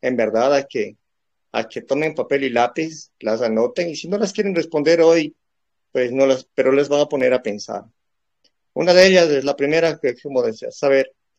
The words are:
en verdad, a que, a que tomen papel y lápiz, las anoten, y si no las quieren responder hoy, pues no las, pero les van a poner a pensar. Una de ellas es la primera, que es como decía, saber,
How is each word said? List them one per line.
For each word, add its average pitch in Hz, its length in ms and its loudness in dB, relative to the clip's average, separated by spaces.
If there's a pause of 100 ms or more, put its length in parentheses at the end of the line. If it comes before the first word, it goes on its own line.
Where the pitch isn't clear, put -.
en 127 140 -4
verdad, 117 400 0
a 139 80 -2
que, 107 340 -8 (540)
a 113 160 -4
que - 140 -14
tomen 147 340 -4
papel 139 300 -4
y 131 40 -4
lápiz, 151 680 -4
las 110 220 -4
anoten, 120 480 -2
y 151 60 -10
si - 120 -12
no 190 100 -4
las 202 160 -4
quieren 196 220 -4
responder 165 460 2
hoy, 160 340 2 (560)
pues 127 200 -2
no 135 140 2
las, 131 300 0
pero 131 160 0
les 139 180 2
van 143 120 2
a 143 80 -2
poner 127 240 0
a 127 100 0
pensar. 104 400 -10 (920)
Una 170 200 2
de 185 120 8
ellas 180 240 6
es 139 140 0
la 139 120 -2
primera, 156 440 0
que 139 100 -2
es 123 140 -8
como 135 180 -4
decía, 117 300 -6
saber, 135 420 0 (260)